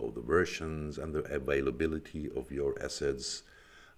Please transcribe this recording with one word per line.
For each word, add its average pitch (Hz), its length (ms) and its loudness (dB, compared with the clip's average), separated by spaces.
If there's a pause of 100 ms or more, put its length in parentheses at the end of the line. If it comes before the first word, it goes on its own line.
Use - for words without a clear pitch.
of 57 80 -4
the 58 80 -6
versions 76 760 2
and 76 160 -4
the 76 80 2 (100)
availability 71 1000 2
of 65 160 -4
your 69 280 0
assets, 71 640 -2 (560)